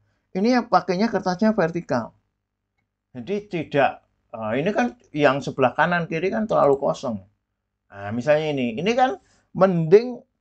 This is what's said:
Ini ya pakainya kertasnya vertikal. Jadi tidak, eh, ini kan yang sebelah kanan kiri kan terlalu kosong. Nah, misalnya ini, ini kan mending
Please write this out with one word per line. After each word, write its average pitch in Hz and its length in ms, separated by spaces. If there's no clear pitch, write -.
Ini 190 160
ya 247 160
pakainya 190 480
kertasnya 190 400
vertikal. 165 640
Jadi 190 400
tidak, 131 480
eh, 110 220
ini 196 80
kan 240 240
yang 139 320
sebelah 131 320
kanan 170 320
kiri 165 240
kan 220 160
terlalu 143 320
kosong. 143 400
Nah, 101 240
misalnya 151 400
ini, 120 240
ini 185 160
kan 254 240
mending 190 720